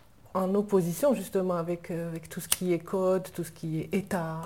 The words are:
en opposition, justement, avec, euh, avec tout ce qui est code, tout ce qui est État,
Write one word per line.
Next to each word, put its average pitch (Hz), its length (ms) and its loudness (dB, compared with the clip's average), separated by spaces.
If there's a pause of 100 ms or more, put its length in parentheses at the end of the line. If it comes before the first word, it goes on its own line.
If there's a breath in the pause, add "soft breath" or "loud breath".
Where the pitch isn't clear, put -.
(340)
en 190 200 2
opposition, 202 600 4
justement, 185 400 0
avec, 170 360 -2
euh, 170 180 -2
avec 165 200 -8
tout - 120 -6
ce - 80 -10
qui 180 260 -2
est 165 40 0
code, 185 540 0
tout 175 120 -6
ce - 60 -12
qui 160 300 -4
est - 140 -6
État, 165 500 -2